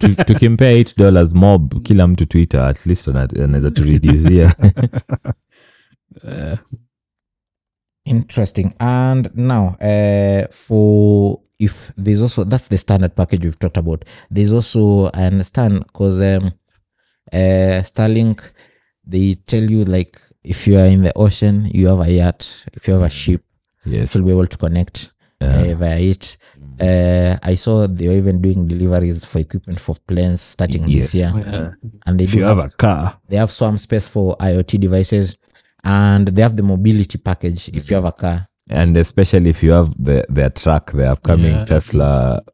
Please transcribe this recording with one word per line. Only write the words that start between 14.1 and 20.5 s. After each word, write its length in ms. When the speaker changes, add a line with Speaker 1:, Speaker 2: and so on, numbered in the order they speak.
Speaker 3:
There's 220
also, 600
I 140
understand, 680
'cause, 300
um, 300
uh, 520
Starlink, 560
they 280
tell 240
you, 140
like, 340
if 240